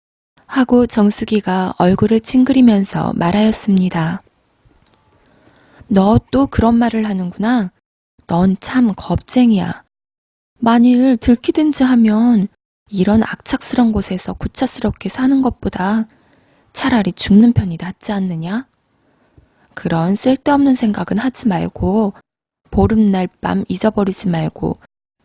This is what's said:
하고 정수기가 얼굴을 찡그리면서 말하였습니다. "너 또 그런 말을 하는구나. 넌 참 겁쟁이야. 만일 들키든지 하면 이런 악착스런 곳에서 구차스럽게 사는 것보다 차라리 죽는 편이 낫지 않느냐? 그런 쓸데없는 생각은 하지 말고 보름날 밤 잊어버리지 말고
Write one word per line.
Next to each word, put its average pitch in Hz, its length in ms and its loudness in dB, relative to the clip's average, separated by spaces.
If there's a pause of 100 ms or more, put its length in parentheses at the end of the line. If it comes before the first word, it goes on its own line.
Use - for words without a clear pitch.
(480)
하고 247 400 2
정수기가 208 920 0
얼굴을 208 420 2
찡그리면서 240 920 2
말하였습니다. 185 1080 0 (1700)
"너 202 300 4 (120)
또 269 160 0
그런 233 300 2
말을 226 320 0
하는구나. 190 640 -4 (560)
넌 185 340 0
참 247 360 0
겁쟁이야. 190 880 -2 (760)
만일 240 600 2
들키든지 285 640 0
하면 226 640 2 (420)
이런 208 320 0
악착스런 - 720 -2
곳에서 190 400 -6
구차스럽게 - 760 -6
사는 262 340 0
것보다 220 640 -4 (640)
차라리 226 400 0
죽는 226 400 4
편이 185 280 -2
낫지 - 320 -10
않느냐? 190 540 -6 (1080)
그런 175 420 -2
쓸데없는 277 580 2
생각은 208 440 -2
하지 254 300 -4
말고 185 640 -2 (560)
보름날 196 580 2 (120)
밤 185 280 -4
잊어버리지 190 600 -2
말고 160 500 -4 (460)